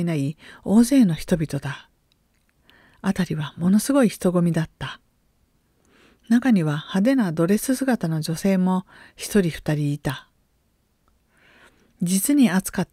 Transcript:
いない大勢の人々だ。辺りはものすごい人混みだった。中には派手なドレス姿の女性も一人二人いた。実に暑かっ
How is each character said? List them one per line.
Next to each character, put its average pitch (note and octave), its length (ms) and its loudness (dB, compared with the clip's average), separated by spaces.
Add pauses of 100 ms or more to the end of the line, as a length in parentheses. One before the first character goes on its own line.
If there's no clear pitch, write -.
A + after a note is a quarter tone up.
い E3+ 40 -2
な E3+ 100 -2
い C#3+ 240 -4 (260)
大 A3 200 6
勢 C4 200 4
の E3+ 100 2
人 - 240 -2
々 D3 220 -4
だ。 - 300 -10 (1120)
辺 F#3+ 280 -2
り E3 60 -4
は D3+ 220 -8
も E3 100 0
の G3 100 4
す A#3+ 140 -2
ご C#4 120 4
い G#3 40 4
人 - 240 -2
混 F3+ 100 2
み F3 100 0
だ D#3+ 100 0
っ D#3+ 160 -8
た。 - 220 -12 (1300)
中 B3 200 2
に G3 120 4
は D3+ 140 0
派 F#3+ 260 -4
手 C4 120 2
な G#3 180 0
ド E3 140 0
レ G3+ 120 2
ス B3+ 180 -2
姿 B3 320 -2
の D#3+ 140 -2
女 E3 140 -4
性 G3 200 0
も F#3 300 0 (300)
一 - 260 0
人 F3 80 0
二 - 240 -4
人 D3 180 -2
い D3 60 -6
た。 - 300 -8 (1700)
実 A#3 320 0
に C4 160 4
暑 F#3+ 200 -2
か - 120 -4
っ - 100 -6